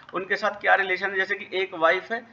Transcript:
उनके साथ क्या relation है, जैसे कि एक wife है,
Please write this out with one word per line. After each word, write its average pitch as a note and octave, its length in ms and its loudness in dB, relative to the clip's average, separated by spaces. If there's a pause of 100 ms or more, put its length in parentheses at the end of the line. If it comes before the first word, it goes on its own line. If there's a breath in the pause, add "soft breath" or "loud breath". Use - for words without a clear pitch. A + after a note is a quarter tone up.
(140 loud breath)
उनके F#3+ 220 -2
साथ G#3 260 -2
क्या F#3 140 6
relation F#3+ 340 0
है, G3 60 -6
जैसे F#3+ 200 0
कि F#3+ 220 -8
एक F#3 160 -2
wife F3 380 2
है, A#3 220 -6